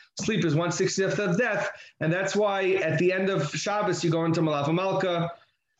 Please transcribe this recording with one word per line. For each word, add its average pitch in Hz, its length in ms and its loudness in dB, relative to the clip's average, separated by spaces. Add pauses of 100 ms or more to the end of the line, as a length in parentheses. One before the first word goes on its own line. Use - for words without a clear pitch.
(200)
Sleep 214 260 0
is 147 100 2
one 170 160 2
sixtieth 190 480 0
of 185 180 0
death, 214 340 -2 (280)
and 156 120 0
that's 190 240 -2
why 196 380 2 (100)
at 156 160 0
the 180 120 4
end 190 180 0
of 175 220 0
Shabbos 202 520 -2
you 170 80 2
go 165 140 2
into 165 160 2
Malav 151 320 0
Malka. 180 580 0 (480)